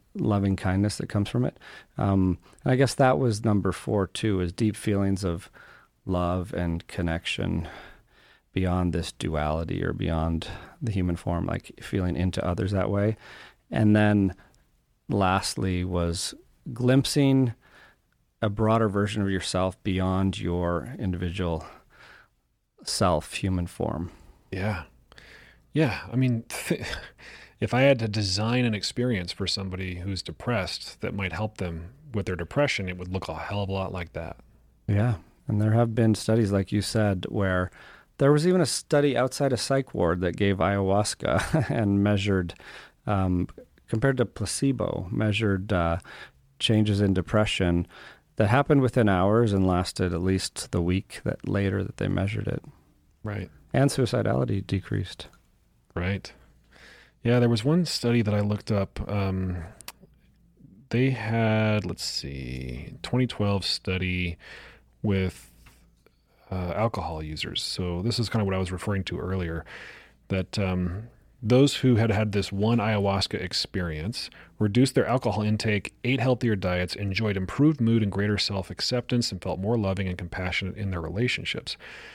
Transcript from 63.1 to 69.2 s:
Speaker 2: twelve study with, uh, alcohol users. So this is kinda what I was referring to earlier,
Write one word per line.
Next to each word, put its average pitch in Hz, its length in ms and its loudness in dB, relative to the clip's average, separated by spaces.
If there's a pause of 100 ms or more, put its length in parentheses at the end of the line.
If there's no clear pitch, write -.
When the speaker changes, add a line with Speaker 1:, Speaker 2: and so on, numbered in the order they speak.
Speaker 2:
twelve 101 400 -2
study 90 720 -2 (640)
with, 95 500 -2 (1000)
uh, 90 240 -4
alcohol 85 480 -2
users. - 380 -8
So 90 400 -4
this 113 180 0
is 110 100 -2
kinda 107 160 0
what 95 80 0
I 92 60 0
was 92 120 -2
referring 95 340 -2
to - 140 -6
earlier, 87 460 -4 (640)